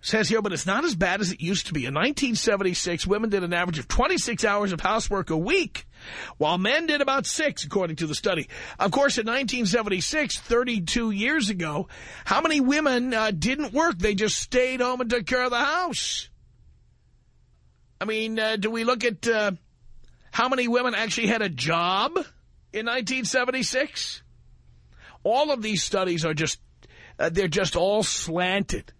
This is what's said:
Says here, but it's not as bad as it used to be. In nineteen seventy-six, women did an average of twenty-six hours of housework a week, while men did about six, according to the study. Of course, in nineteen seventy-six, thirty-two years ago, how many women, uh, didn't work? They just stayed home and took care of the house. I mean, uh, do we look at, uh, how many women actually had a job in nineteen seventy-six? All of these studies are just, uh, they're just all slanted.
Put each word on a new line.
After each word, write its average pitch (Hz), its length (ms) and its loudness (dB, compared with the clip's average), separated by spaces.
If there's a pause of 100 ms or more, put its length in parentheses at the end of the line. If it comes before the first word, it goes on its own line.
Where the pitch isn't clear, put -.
Says - 260 0
here, 220 140 2
but 208 100 -2
it's 156 140 -4
not 202 180 0
as 320 120 0
bad 185 260 0
as 185 100 -2
it - 100 -8
used 170 260 -2
to - 60 -8
be. 139 120 -2
In 131 80 -4
nineteen 240 400 0
seventy-six, 190 720 0
women 208 240 0
did 196 140 0
an 175 100 -2
average 175 240 0
of 143 100 -8
twenty-six 254 560 0
hours 208 280 2
of 165 100 -4
housework 202 480 0
a 160 80 0
week, 226 480 0 (520)
while 151 200 2
men 262 300 2
did 294 140 2
about 269 240 2
six, - 380 -2
according 165 340 -2
to 165 100 -4
the 147 80 -4
study. 175 340 -2 (300)
Of 196 120 2
course, 277 260 4
in 226 80 -2
nineteen 247 400 -2
seventy-six, 208 760 0
thirty-two 233 720 0
years 226 380 0
ago, 165 380 -4 (360)
how 220 180 2
many 311 200 4
women, 262 520 2
uh, 220 180 2
didn't 214 420 -2
work? 311 240 2
They 208 180 2
just 214 220 0
stayed 254 440 0
home 254 200 0
and 240 80 -2
took 233 160 0
care 254 180 2
of 247 80 2
the 240 80 2
house. 311 720 -2 (1700)
I 190 60 -4
mean, 220 340 -2
uh, 220 180 0
do 208 120 0
we 226 140 -2
look 240 200 0
at, 233 240 0
uh, 214 240 2 (800)
how 247 180 2
many 254 180 2
women 240 280 2
actually 220 320 0
had 220 140 2
a 202 80 0
job 175 680 0 (540)
in 220 120 -4
nineteen 247 400 -2
seventy-six? 254 960 0 (1000)
All 269 280 4
of 254 100 0
these 208 200 0
studies 180 440 0
are 156 80 0
just, 156 260 -2 (580)
uh, - 120 2
they're 185 180 0
just 175 280 0
all 196 280 2
slanted. 180 960 -2